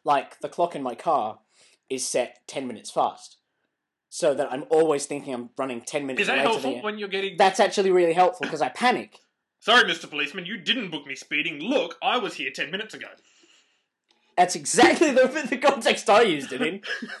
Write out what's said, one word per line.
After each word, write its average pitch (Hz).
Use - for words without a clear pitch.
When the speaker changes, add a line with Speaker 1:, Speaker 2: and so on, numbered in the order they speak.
Speaker 1:
Like, 143
the 143
clock 175
in 143
my 123
car 117
is 131
set -
ten 135
minutes 107
fast. -
So 147
that 131
I'm 139
always 156
thinking 143
I'm 120
running 131
ten 143
minutes 135
Speaker 2:
Is 196
that 180
Speaker 1:
late -
to 233
Speaker 2:
helpful 226
Speaker 1:
the -
Speaker 2:
when 214
you're 202
getting 190
Speaker 1:
That's 190
actually 190
really 175
helpful 175
'cause 143
I 135
panic. 208
Speaker 2:
"Sorry, 226
Mister 170
Policeman, 151
you 202
didn't 202
book 147
me 139
speeding. 151
Look, 247
I 208
was 185
here 131
ten 151
minutes 196
ago." 139
Speaker 1:
That's 180
exactly 262
the, 262
<laughs> -
the 269
context 269
I 208
used 151
it 123
in. 180